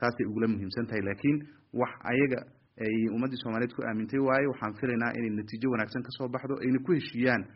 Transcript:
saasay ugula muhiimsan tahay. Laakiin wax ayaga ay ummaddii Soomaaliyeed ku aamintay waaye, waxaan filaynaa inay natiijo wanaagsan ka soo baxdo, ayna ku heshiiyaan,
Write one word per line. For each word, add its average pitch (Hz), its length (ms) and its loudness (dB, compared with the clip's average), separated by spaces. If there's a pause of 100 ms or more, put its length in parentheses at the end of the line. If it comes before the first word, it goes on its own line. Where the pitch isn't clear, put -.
saasay 120 260 0
ugula 107 200 0
muhiimsan 98 380 -2
tahay. 113 160 -2
Laakiin 101 360 0 (320)
wax 123 300 -2
ayaga 127 400 2 (340)
ay 110 220 0 (120)
ummaddii 123 320 -2
Soomaaliyeed 120 340 -2
ku - 100 -6
aamintay 110 360 -2
waaye, 135 280 4
waxaan 110 280 -2
filaynaa 120 380 0
inay 117 160 -2
natiijo 110 400 -4
wanaagsan 120 340 0
ka - 80 -12
soo 131 160 -6
baxdo, 131 280 -4
ayna 127 240 2
ku 131 120 0
heshiiyaan, 123 500 4 (140)